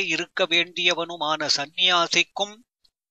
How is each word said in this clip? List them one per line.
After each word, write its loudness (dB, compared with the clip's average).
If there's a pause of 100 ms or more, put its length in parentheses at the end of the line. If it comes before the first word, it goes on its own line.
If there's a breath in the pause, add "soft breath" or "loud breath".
இருக்க -4
வேண்டியவனுமான 0
சந்நியாசிக்கும் 0 (560)